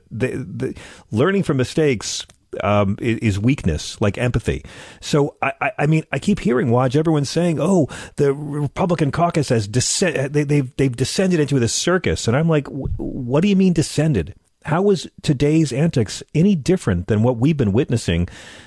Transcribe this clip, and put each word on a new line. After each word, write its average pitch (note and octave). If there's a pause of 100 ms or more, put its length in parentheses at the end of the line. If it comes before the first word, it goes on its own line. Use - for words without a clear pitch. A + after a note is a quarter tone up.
(120)
the, A#2+
the B2+ (360)
learning F3
from C#3+
mistakes, C3+ (360)
um, G2+
i-, A#2
is G2+
weakness, G2+
like G2+
empathy. A#2+ (380)
So D3
I, C3+
I, C#3
I D3
mean, D#3
I C#3+
keep -
hearing, A3
Waj, B2
everyone's D#3
saying, E3
"Oh, E3+ (280)
the C#3+
Republican D3+
caucus C#3+
has A2
descend-, C3+
they, D3
they've, C#3+
they've C3+
descended F3+
into C#3
this A#2
circus," F3
and A2+
I'm E3
like, D3+
"Wh-, -
what C#3
do G3+
you G3
mean F#3+
descended? D3 (300)
How D#3
was G3+ (140)
today's D3
antics C#3 (120)
any F#3+
different B2
than G#2+
what B2
we've D3
been G#2
witnessing G#2 (380)